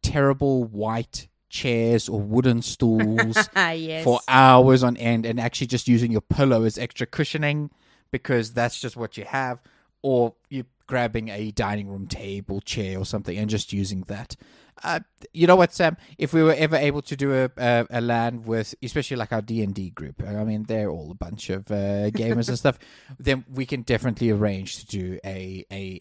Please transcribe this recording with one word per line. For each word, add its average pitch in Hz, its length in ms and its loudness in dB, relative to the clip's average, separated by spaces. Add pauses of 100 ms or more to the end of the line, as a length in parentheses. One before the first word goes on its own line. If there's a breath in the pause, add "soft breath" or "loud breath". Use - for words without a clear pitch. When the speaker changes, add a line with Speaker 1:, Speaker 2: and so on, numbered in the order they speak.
Speaker 1:
terrible 139 580 2
white 110 640 -6 (220)
chairs 117 600 0
or 107 120 -4
wooden 117 420 2
stools 113 760 2 (160)
Speaker 2:
<laughs> - 40 -2
Yes. 165 480 -2
Speaker 1:
for 120 240 4
hours 131 560 10
on 120 140 0
end 117 280 0
and 117 140 -2
actually 117 260 -4
just 120 220 -2
using 117 240 4
your 107 80 2
pillow 127 420 2
as 113 160 0
extra - 300 -6
cushioning, 151 640 -2 (420 soft breath)
because 117 400 -2
that's 120 280 -2
just 123 160 -10
what 117 200 -10
you 104 80 -12
have, 131 360 -6 (420 soft breath)
or 123 320 2 (140)
you 131 160 -8 (220)
grabbing 117 420 -4
a 107 220 -8
dining 104 380 -4
room 98 180 -10
table, 98 540 -8
chair 95 380 -6
or 101 60 -4
something 98 320 -6
and 107 140 -4
just 104 220 -4
using 98 300 -4
that. 101 340 -12 (480 soft breath)
Uh, 170 160 -4 (340)
you 165 140 2
know 185 80 10
what, 175 180 4
Sam? 170 220 0 (220 loud breath)
If 147 140 -4
we 165 100 6
were 156 120 6
ever 156 220 0
able 143 260 0
to - 140 -8
do 139 180 0
a, 127 220 2
a, 120 340 2
a 120 100 -2
lan 117 420 -2
with, 113 380 -4
especially, 131 360 -6
like, 117 160 -6
our 110 100 -2
D 113 200 -4
and 98 120 -2
D 92 160 -8
group, - 320 -12
I 104 220 -6
mean, 107 180 -4
they're 107 260 -2
all 80 220 -8
a 92 40 -12
bunch 98 360 -12
of, 98 200 -6
uh, 101 400 -2
gamers 113 380 -2
and 123 100 -4
stuff, 139 200 -2 (200)
<laughs> - 200 -20
then 131 340 -2
we 131 140 -6
can 131 160 -6
definitely 117 480 0
arrange 101 480 -2
to - 80 -20
do 92 380 -8
a, 95 460 -12
a, 95 300 -12